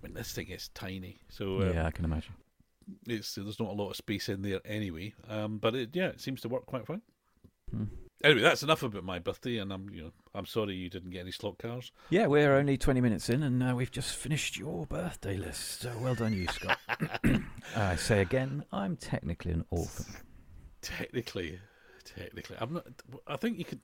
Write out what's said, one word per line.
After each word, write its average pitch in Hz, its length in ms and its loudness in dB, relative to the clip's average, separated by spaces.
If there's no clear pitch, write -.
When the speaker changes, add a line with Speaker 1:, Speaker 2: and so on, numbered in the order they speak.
Speaker 1:
I - 60 -12
mean, 90 80 -12
this 110 180 -8
thing - 180 -6
is - 180 -8
tiny, 92 500 -8
so, 98 340 0
um 90 120 4
Speaker 2:
Yeah, 82 120 2
I 80 40 2
can 85 140 -4
imagine. 78 300 0
Speaker 1:
it's, 110 260 -4
there's 101 240 -6
not 107 120 -2
a - 20 -6
lot 101 180 -2
of - 60 -8
space - 320 -2
in 98 140 -2
there 98 220 0
anyway. 104 480 -4
Um, 107 300 -4
but 113 160 4
it, 127 180 -2
yeah, 180 160 2
it - 120 -6
seems 135 220 -4
to 120 60 -4
work 127 180 -2
quite 120 200 -6
fine. 180 160 -6
Speaker 2:
Hmm. 110 120 -2
Speaker 1:
Anyway, 143 160 10
that's 143 220 8
enough 156 200 4
about 101 220 -2
my 92 140 -2
birthday, 110 400 -2
and 98 120 -4
I'm, 95 200 -6
you 90 140 -12
know, 82 60 -10
I'm 98 120 -6
sorry 104 280 0
you 92 140 -4
didn't 90 220 -8
get 90 100 -8
any 90 120 -8
slot 98 260 -6
cars. 120 340 -8
Speaker 2:
Yeah, 196 200 6
we're 143 280 8
only 139 220 6
twenty 127 240 6
minutes 110 260 4
in, 135 140 4
and, 127 200 2
uh, 127 140 4
we've 123 140 0
just - 260 -4
finished - 400 -2
your 160 300 -6
birthday 156 500 -4
list. - 460 -6
So 120 180 -4
well 127 140 2
done, 110 180 2
you, 92 140 0
Scott. - 320 0
<coughs> - 520 2
I 98 200 4
say 101 260 6
again, 131 500 0
I'm 190 240 0
technically - 560 -2
an 82 180 0
orphan. 87 360 -2
Speaker 1:
Technically, 92 800 -4
technically, - 540 -12
I'm 123 140 -4
not. 170 140 -6
I 143 100 -6
think 226 220 -2
you - 80 -6
could. - 180 -10